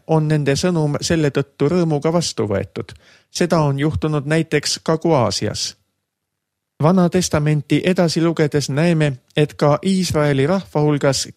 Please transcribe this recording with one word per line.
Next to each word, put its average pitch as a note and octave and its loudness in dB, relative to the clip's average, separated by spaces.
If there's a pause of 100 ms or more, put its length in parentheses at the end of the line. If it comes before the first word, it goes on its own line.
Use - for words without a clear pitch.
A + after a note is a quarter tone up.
on D#3+ 2
nende C#3+ 2
sõnum D#3 0
selle E3 0
tõttu C#3 -2
rõõmuga D#3+ 0
vastu D#3+ -2
võetud. G2+ -6 (360)
Seda F3 0
on C#3 0
juhtunud D3+ -2
näiteks D#3 -2
Kagu-Aasias. A#2+ 0 (1080)
Vana F3 4
testamenti D3+ 0
edasi F3 0
lugedes D3+ 0
näeme, D3+ 0 (220)
et D3+ 0
ka D3 2
Iisraeli D3+ 0
rahva F3+ -2
hulgas D3 0